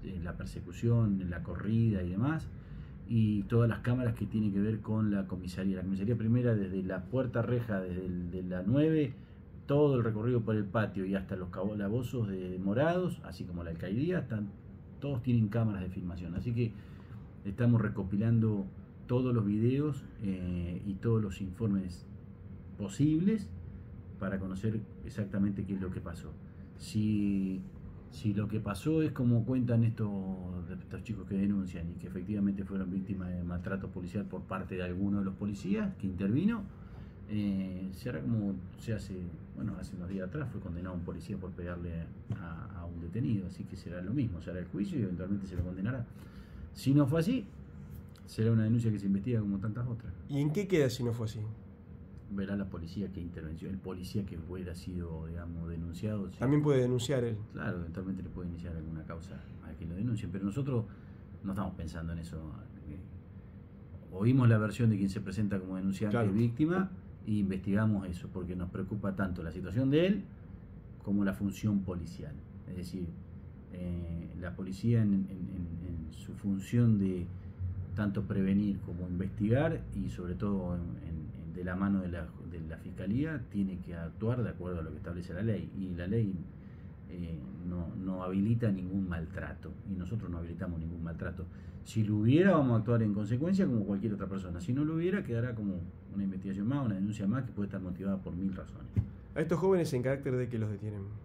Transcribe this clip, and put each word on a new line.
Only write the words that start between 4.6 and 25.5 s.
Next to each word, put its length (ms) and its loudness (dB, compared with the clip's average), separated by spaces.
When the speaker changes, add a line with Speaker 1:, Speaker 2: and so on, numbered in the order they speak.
Speaker 1:
con 320 2
la 160 2
comisaría. 500 -2
La 60 -2
comisaría 340 2
primera, 380 6
desde 280 2
la 220 -2
puerta 380 0
reja, 360 2
desde 260 -2
el, 260 -2
de 120 -4
la 220 -2
nueve, 480 6
todo 300 8
el 60 4
recorrido 380 2
por 140 2
el 100 4
patio 400 2
y 100 2
hasta 200 0
los 140 -4
calabozos 760 0
de 220 -2
demorados, 760 2
así 200 -8
como 200 -6
la 60 -6
alcaldía, 500 0
están, 300 -2
todos 220 -2
tienen 260 6
cámaras 360 2
de 60 -4
filmación. 460 -6
Así 180 -2
que 200 0
estamos 360 6
recopilando 840 4
todos 280 4
los 120 4
videos, 580 4
eh, 640 -2
y 100 -4
todos 260 4
los 180 -2
informes 680 0
posibles 680 4
para 200 -2
conocer 420 -2
exactamente 580 0